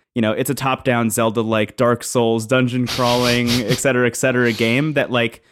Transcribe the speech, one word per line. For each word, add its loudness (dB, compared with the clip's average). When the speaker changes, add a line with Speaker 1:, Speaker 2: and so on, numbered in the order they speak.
Speaker 1:
you 0
know, 2
it's -2
a -2
top-down -2
Zelda-like 0
Dark 2
Souls, 0
dungeon 0
crawling, 0
Speaker 2:
<laughs> 0
Speaker 1:
et 0
cetera, 2
et -2
cetera, 0
game 0
that, -2
like, -2